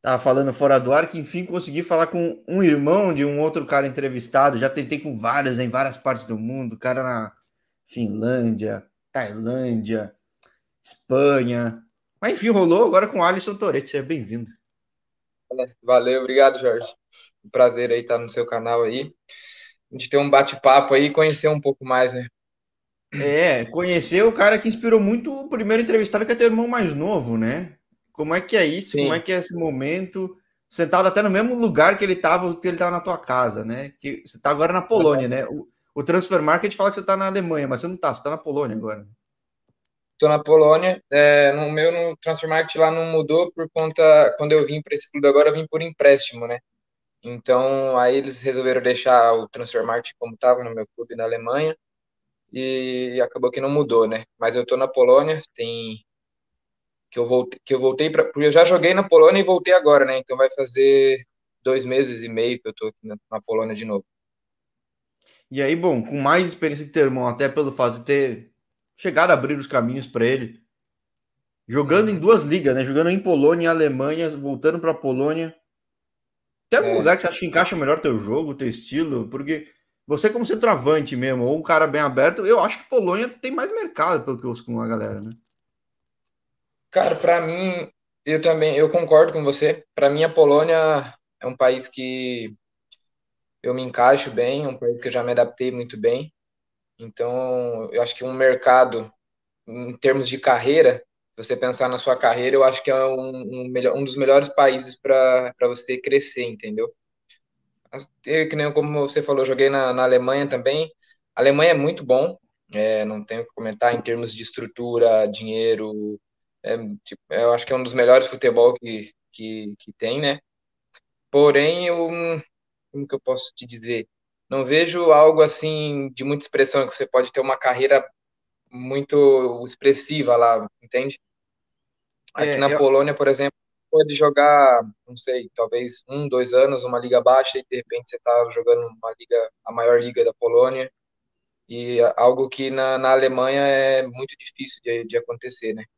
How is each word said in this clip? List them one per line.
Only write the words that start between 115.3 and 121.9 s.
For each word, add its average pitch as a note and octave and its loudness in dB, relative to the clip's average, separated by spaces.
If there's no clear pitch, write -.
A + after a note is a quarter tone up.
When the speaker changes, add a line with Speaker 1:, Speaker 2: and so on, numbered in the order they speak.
Speaker 2:
é, A2+ -4
tipo, - -20
eu A#2 2
acho A#2+ -2
que C3+ -4
é - 0
um B2+ -4
dos B2 -10
melhores B2+ 6
futebol A#2+ 4
que, A2+ -12
que, A2 -14
que - -20
tem, A#2 -4
né? C#3+ -2
Porém, D3 4
eu, E3+ -2